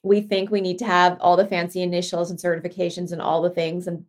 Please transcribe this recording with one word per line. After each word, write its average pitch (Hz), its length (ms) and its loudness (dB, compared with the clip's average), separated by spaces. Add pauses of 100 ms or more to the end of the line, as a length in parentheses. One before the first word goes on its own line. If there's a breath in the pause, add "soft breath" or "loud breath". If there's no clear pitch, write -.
We 202 180 4
think 202 300 -2
we 208 100 2
need 180 180 -2
to 240 60 -6
have 180 360 4
all 175 160 4
the 185 100 4
fancy 175 340 -4
initials 175 500 -2
and 170 80 -8
certifications 175 720 -4
and 165 100 -6
all 160 180 0
the 175 100 2
things. 175 360 -4
And 170 220 -8